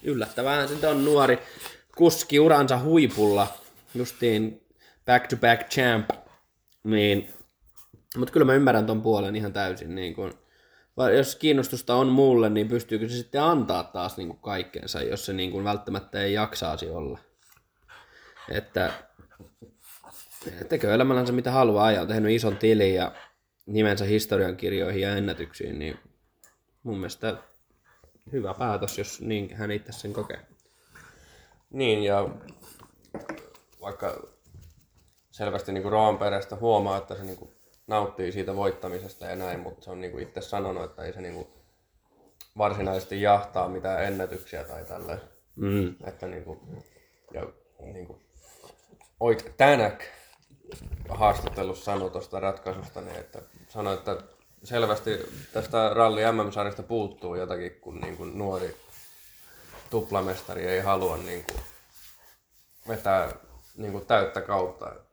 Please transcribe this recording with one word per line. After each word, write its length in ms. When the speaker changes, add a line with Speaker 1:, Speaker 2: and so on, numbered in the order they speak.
Speaker 1:
yllättäväähän 640
se 60
nyt 100
on 200
nuori 340
kuski 440
uransa 380
huipulla. 680
Justiin 720
back 200
to 100
back 320
champ. 420
Niin. 460
Mut 140
kyllä 160
mä 80
ymmärrän 320
ton 160
puolen 340
ihan 160
täysin, 420
niin 200
kun, 200
va-, 140
jos 260
kiinnostusta 580
on 120
mulle, 440
niin 180
pystyykö 400
se 80
sitten 260
antaa 420
taas, 320
niin 120
kun, 120
kaikkeensa, 600
jos 240
se, 60
niin 200
kun, 120
välttämättä 580
ei 100
jaksaasi 580
olla. 280
Että, 440
että 180
tekee 300
elämällänsä 380
mitä 180
haluaa 420
ja 80
on 80
tehnyt 240
ison 240
tilin 380
ja 180
nimensä 380
historiankirjoihin 1000
ja 140
ennätyksiin, 600
niin 200
mun 140
mielestä 400
hyvä 220
päätös, 440
jos 220
niin 360
hän 140
itse 220
sen 200
kokee. 280
Speaker 2:
Niin, 320
ja 260
vaikka 460
selvästi, 420
niinku, 180
Rovan 280
perästä 380
huomaa, 400
että 180
se, 80
niinku, 300
nauttii 460
siitä 240
voittamisesta 720
ja 100
näin, 240
mut 220
se 80
on, 100
niinku, 180
itse 220
sanonut, 440
että 200
ei 80
se, 80
niinku, 280
varsinaisesti 640
jahtaa 460
mitään 360
ennätyksiä 600
tai 200
tälleen. 360
Speaker 1:
Mm. 380
Speaker 2:
Että, 200
niinku, 340
ja, 100
niinku, 400
Oik 360
Tänäk 480
haastattelussa 760
sanoi 260
tosta 300
ratkaisusta, 600
niin 160
että 260
sanoi, 260
että 220
selvästi 460
tästä 420
ralli 260
M 140
M-sarjasta 360
puuttuu 520
jotakin, 460
kun, 200
niinku, 240
nuori 520
tuplamestari 760
ei 140
halua, 360
niinku, 360
vetää, 400
niinku, 240
täyttä 400
kautta. 520